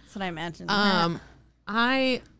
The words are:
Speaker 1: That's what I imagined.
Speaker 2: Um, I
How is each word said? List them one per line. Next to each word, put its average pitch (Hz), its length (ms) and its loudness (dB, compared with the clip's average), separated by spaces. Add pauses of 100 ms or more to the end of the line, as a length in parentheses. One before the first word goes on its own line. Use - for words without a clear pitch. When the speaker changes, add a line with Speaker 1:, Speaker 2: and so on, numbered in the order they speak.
Speaker 1:
That's - 120 -20
what 196 80 -6
I 185 40 -2
imagined. 170 420 -8
Speaker 2:
Um, 185 500 2 (460)
I 247 560 0 (180)